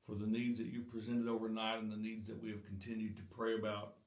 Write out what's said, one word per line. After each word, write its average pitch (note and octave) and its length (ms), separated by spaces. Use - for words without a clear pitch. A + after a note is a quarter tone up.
for A2 80
the G#2 120
needs A#2 340
that A#2 80
you've A#2+ 200
presented A#2 400
overnight A2 540
and G#2+ 100
the G#2+ 60
needs A2 320
that A2+ 120
we A2+ 60
have G#2 160
continued G2+ 540
to F#2+ 60
pray A2+ 300
about G#2 420